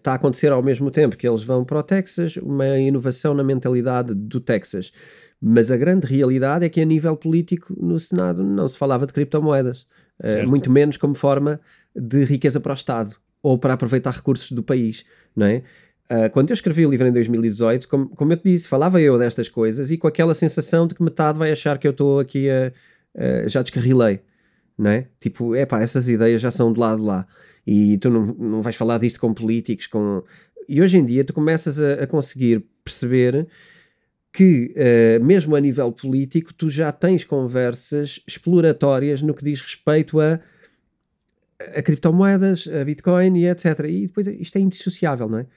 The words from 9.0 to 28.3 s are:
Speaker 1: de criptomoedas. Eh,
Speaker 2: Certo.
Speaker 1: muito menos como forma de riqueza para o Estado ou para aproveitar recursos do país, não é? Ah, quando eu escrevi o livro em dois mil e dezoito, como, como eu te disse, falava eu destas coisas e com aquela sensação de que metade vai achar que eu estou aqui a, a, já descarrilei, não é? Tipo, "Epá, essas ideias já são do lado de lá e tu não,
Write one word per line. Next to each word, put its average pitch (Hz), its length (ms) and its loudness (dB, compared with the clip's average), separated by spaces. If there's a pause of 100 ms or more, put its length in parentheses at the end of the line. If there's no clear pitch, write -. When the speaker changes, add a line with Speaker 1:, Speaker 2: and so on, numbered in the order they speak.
Speaker 1:
de 131 60 -10
criptomoedas. 143 760 -2 (360)
Eh, 110 80 -4
Speaker 2:
Certo. 107 180 0
Speaker 1:
muito 131 220 2
menos 143 260 4
como 143 180 -2
forma 143 460 -2 (340)
de 131 300 0
riqueza 139 340 0
para 135 140 -6
o - 20 -4
Estado 113 400 -6 (280)
ou 131 160 2
para 131 160 0
aproveitar 127 380 -2
recursos - 380 -4
do 120 120 -6
país, 117 420 -2 (320)
não 107 100 2
é? 117 160 0 (460)
Ah, 113 220 0
quando 139 180 2
eu 247 60 0
escrevi 165 320 0
o 143 40 4
livro 127 160 2
em 123 60 2
dois 120 160 2
mil 117 160 0
e 113 40 2
dezoito, 117 380 0
como, 139 220 -2
como 151 240 -2
eu 170 60 0
te - 120 -12
disse, 175 160 0
falava 175 320 2
eu 139 200 4
destas 120 320 -2
coisas 117 400 -2
e 165 80 -2
com 165 100 -2
aquela 165 240 0
sensação 170 540 0
de 160 80 -6
que - 80 -4
metade 156 360 0
vai 156 140 0
achar 147 240 -2
que 139 100 -2
eu 143 40 2
estou 139 280 0
aqui 135 300 -2
a, 131 240 0 (420)
a, 127 320 -2
já 131 140 -2
descarrilei, 120 600 2 (580)
não 104 120 2
é? 123 180 -2 (120)
Tipo, 117 340 -4
"Epá, 131 280 0
essas 123 260 -2
ideias 113 320 2
já 123 100 -2
são 117 220 0
do 110 80 -2
lado 110 200 0
de 107 60 -4
lá 95 200 -2 (400)
e 104 320 4
tu 127 100 0
não, 113 160 2 (140)